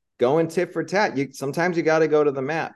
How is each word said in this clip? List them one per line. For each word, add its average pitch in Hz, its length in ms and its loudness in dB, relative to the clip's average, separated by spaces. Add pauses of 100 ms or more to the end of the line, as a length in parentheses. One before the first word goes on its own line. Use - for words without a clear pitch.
(180)
going 151 300 2
tit 180 260 -4
for 160 100 -4
tat. 190 320 -2
You, 135 160 -2
sometimes 165 460 -2
you 165 60 0
gotta 160 240 4
go 151 160 4
to 147 80 2
the 135 100 -6
mat, 147 340 -6